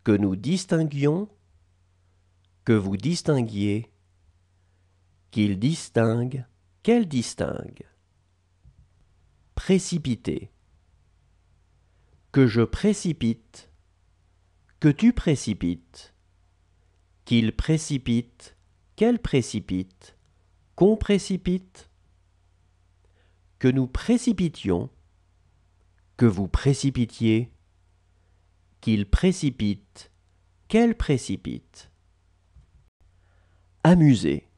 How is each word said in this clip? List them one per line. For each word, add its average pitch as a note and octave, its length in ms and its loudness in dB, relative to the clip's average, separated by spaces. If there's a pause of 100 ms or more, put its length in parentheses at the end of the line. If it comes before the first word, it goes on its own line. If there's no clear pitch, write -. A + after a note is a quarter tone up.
Que A2+ 80 0
nous G2 240 2
distinguions. D#3 920 -2 (1300)
Que A#2 100 2
vous G2 220 0
distinguiez. A2 960 -2 (1400)
Qu'il G2+ 280 0
distingue. A#2+ 880 -2 (380)
Qu'elle A3+ 240 2
distingue. - 800 -6 (1700)
Précipiter. D#3 960 -4 (1800)
Que C3+ 160 4
je A#2 140 2
précipite. - 1080 -4 (1080)
Que D#3 100 4
tu A3+ 240 4
précipites. - 1000 -4 (1120)
Qu'il A2+ 300 2
précipite. C3 1040 -4 (380)
Qu'elle A#3 240 2
précipite. - 1000 -6 (580)
Qu'on G#3+ 220 4
précipite. F#3 960 -4 (1700)
Que C3 80 0
nous B2+ 200 2
précipitions. D#3+ 1040 -2 (1300)
Que B2 80 4
vous A2 220 2
précipitiez. A#2+ 1040 -2 (1300)
Qu'il G#2 280 -2
précipite. B2+ 1040 -2 (560)
Qu'elle A#3 300 2
précipite. - 920 -6 (1900)
Amuser. C#3 760 4